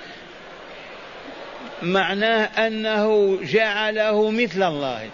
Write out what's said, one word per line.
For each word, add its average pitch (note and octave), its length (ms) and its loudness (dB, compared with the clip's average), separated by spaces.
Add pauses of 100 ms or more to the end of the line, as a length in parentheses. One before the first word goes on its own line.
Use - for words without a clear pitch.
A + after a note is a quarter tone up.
(1800)
معناه G3+ 840 2
أنه G#3+ 760 2
جعله G#3+ 880 2
مثل G#3+ 320 0
الله C3+ 500 0